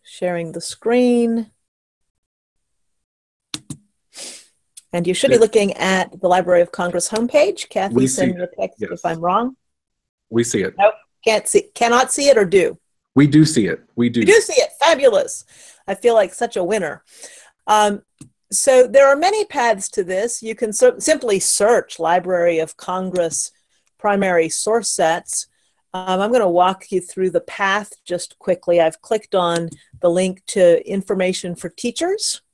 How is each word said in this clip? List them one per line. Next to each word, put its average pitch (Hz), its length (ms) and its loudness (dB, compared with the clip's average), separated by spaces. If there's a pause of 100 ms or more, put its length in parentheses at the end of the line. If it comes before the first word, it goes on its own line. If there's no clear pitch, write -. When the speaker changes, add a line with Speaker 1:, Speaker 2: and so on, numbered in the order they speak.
Speaker 1:
Sharing 170 520 -8
the 170 80 -10
screen. 233 880 0 (3500)
And 175 120 -4
you 185 80 -2
should 262 140 0
be 262 60 4
Speaker 2:
Yes. 226 80 6
Speaker 1:
looking 208 320 2
at 185 480 -2
the 185 80 0
Library 180 320 2
of 170 100 0
Congress 175 380 -4
homepage. 247 580 0
Kathy, 202 280 -4
Speaker 2:
We 254 120 4
Speaker 1:
send 190 240 -2
Speaker 2:
see 180 60 -8
Speaker 1:
me 175 40 -8
a - 40 -4
Speaker 2:
it. - 120 -20
Speaker 1:
text 190 220 -8
Speaker 2:
Yes. 214 120 -8
Speaker 1:
if 175 140 -12
I'm 165 140 -4
wrong. 208 380 -2 (720)
Speaker 2:
We 117 160 0
see 110 160 -2
it. - 160 -4
Speaker 1:
Nope, 208 160 4 (320)
can't 220 240 0
see, 202 140 2 (100)
cannot 240 400 0
see 285 160 0
it, 254 80 6
or 208 80 4
do? 175 320 0 (360)
Speaker 2:
We 143 140 6
do 151 160 6
see 131 240 0
it. - 160 -6 (140)
We 120 100 2
do. 117 140 -2
Speaker 1:
You 107 40 2
do 427 140 8
see - 140 -4
it. 523 160 2 (100)
Fabulous. 269 640 2 (420)
I 196 100 -6
feel 233 180 0
like 202 200 0
such 233 220 -8
a 190 80 -2
winner. 175 400 -6 (640)
Um, 208 360 2 (500)
so 254 340 4
there 269 200 6
are 277 100 4
many 403 260 0
paths 233 460 -2
to 202 160 -6
this. 190 360 -6
You 220 140 -10
can 214 160 -4
cer-, 247 300 2
simply 247 400 0
search - 580 0
Library 175 600 0
of 156 180 -6
Congress 180 760 -6 (460)
primary 190 500 0
source 214 420 -4
sets. - 580 -2 (460)
Um, 185 280 -2
I'm 214 100 -2
gonna 233 180 2
walk 180 400 0
you 185 120 -2
through 185 300 -4
the 175 100 0
path 202 500 -4 (140)
just - 340 -10
quickly. 175 400 0
I've 160 220 0
clicked - 340 -6
on 170 340 0 (300)
the 175 100 0
link 185 380 -2
to 175 420 4
information 190 640 -4
for - 140 -12
teachers. 339 720 -6 (120)